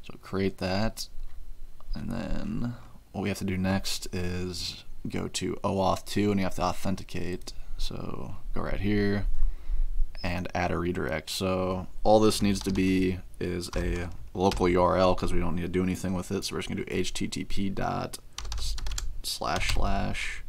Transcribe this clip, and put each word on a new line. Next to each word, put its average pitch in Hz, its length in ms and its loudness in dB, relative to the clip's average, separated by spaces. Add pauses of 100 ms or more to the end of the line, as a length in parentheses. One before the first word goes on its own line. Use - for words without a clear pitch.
So - 220 -12
create 95 340 -2
that, 92 520 -2 (840)
and - 140 -6
then - 680 -2 (380)
what 104 80 -6
we 95 80 -2
have 95 80 -4
to - 80 -8
do 95 140 -2
next 95 560 -2
is 90 720 -4 (220)
go 92 220 -4
to 90 340 -4
oauth 95 440 0
two, 104 240 0
and 98 100 2
you 95 60 0
have 90 80 0
to - 80 0
authenticate. 87 880 -2 (240)
So - 600 -2 (180)
go - 80 2
right - 180 -2
here 101 460 2 (960)
and 87 320 -2
add 87 160 2
a 82 80 0
redirect. 85 500 -2
So 92 600 -2 (160)
all 107 160 10
this 107 200 6
needs 101 200 4
to 95 120 -2
be 92 460 4 (200)
is 90 380 -4
a 87 320 -2 (240)
local 92 340 4
U 90 140 4
R 87 160 4
L 92 180 6
'cause - 160 0
we 90 100 6
don't 85 160 0
need 87 40 0
to 85 80 -4
do 92 140 2
anything 92 320 -2
with 87 160 -4
it. 98 120 -2
So - 120 -6
we're 78 60 -4
just - 100 -6
gonna 95 160 -6
do - 40 -10
H 95 220 -2
T - 160 -2
T 90 160 -4
P 98 240 2
dot 92 480 -4 (1040)
slash - 520 -2
slash 101 760 2